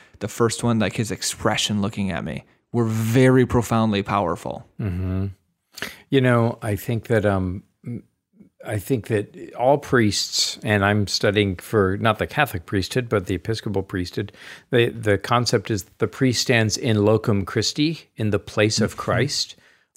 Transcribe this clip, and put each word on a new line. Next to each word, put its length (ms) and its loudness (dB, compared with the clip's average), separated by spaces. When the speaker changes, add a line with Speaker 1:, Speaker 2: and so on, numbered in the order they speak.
Speaker 1:
the 100 -6
first 360 0
one, 140 2
like, 180 0
his 140 -4
expression 720 -2
looking 280 -4
at 140 -6
me, 200 -10
were 140 0
very 600 4
profoundly 560 0
powerful. 640 -4
Speaker 2:
Mm-hmm. 460 -4
You 100 4
know, 420 4
I 140 -2
think 320 -6
that, 180 2
um... 360 0
I 120 -4
think 300 -2
that 460 -4
all 240 4
priests, 840 0
and 220 2
I'm 220 4
studying 500 0
for 420 0
not 200 0
the 80 -2
Catholic 400 -2
priesthood, 420 -2
but 180 0
the 80 -2
Episcopal 480 -4
priesthood, 500 -6
the, 200 4
the 260 2
concept 540 0
is 140 -2
that 140 -20
the 100 0
priest 340 0
stands 340 2
in 280 2
locum 420 2
Christi, 680 -4
in 140 -2
the 80 0
place 420 0
of 120 0
Speaker 1:
Mm-hmm. 80 -12
Speaker 2:
Christ. 560 -2